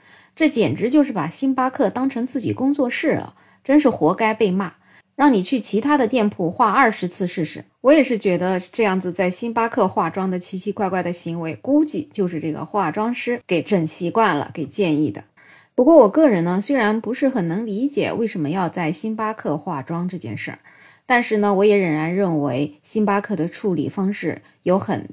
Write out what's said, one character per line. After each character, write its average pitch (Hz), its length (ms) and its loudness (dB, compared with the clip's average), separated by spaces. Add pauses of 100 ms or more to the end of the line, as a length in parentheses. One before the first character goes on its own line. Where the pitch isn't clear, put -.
(360)
这 320 140 2
简 196 260 2
直 220 140 -2
就 294 120 4
是 247 80 0
把 175 160 -4
星 269 280 -2
巴 262 160 0
克 254 180 0
当 262 220 -2
成 233 160 -6
自 254 160 -6
己 117 100 -2
工 269 220 0
作 247 160 0
室 277 240 -2
了， - 180 -6 (320)
真 294 160 6
是 277 80 4
活 170 240 2
该 220 220 0
被 220 160 2
骂。 185 240 -2 (420)
让 277 160 6
你 185 120 2
去 247 160 -2
其 202 200 -2
他 294 160 0
的 240 120 2
店 214 200 2
铺 180 220 -4
化 208 220 2
二 240 180 6
十 180 160 -6
次 180 180 -6
试 175 200 -4
试。 - 200 -10 (180)
我 262 100 6
也 311 100 8
是 247 160 0
觉 185 180 0
得 180 220 0
这 202 240 -4
样 190 160 0
子 180 140 -4
在 180 180 0
星 233 240 -6
巴 226 140 0
克 226 180 0
化 185 240 -2
妆 190 180 -4
的 185 120 -4
奇 185 180 -10
奇 196 140 -6
怪 190 180 -2
怪 180 140 -2
的 175 80 -4
行 170 280 -8
为， 160 140 -6
估 294 300 2
计 - 280 -6
就 190 140 -2
是 170 140 -6
这 156 120 -4
个 151 120 -6
化 185 260 -2
妆 220 240 -2
师 - 320 -6
给 170 160 0
整 175 240 0
习 170 240 -4
惯 202 260 2
了， - 160 -4
给 156 120 -6
建 156 360 0
议 147 120 0
的。 - 100 -12 (540)
不 247 80 4
过 330 100 8
我 240 140 10
个 302 200 4
人 180 140 2
呢， 180 180 0
虽 277 140 -2
然 220 260 2
不 220 140 -6
是 277 140 0
很 220 180 -2
能 185 180 -4
理 226 240 -4
解 147 240 -2
为 220 140 -2
什 202 140 -6
么 143 100 -2
要 180 180 -2
在 165 220 -4
星 220 240 -6
巴 220 180 -4
克 175 240 -4
化 160 260 -8
妆 170 260 -6
这 180 100 -10
件 104 180 -10
事 - 140 -10
儿， - 80 -14 (480)
但 240 160 4
是 220 140 -2
呢， 202 180 2
我 196 100 2
也 208 120 6
仍 185 160 2
然 156 200 -2
认 180 280 0
为 143 320 -2 (100)
星 214 240 -2
巴 202 140 2
克 202 160 -6
的 160 100 -2
处 180 300 -4
理 147 120 -2
方 196 240 -2
式 175 300 -6 (220)
有 180 120 2
很 190 360 -4